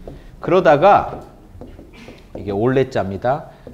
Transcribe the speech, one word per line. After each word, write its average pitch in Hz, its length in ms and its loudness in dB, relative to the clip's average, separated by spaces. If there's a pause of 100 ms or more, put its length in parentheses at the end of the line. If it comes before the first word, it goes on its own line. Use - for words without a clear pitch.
(400)
그러다가 160 800 2 (1160)
이게 92 140 -10
올레자입니다. 123 960 -2 (280)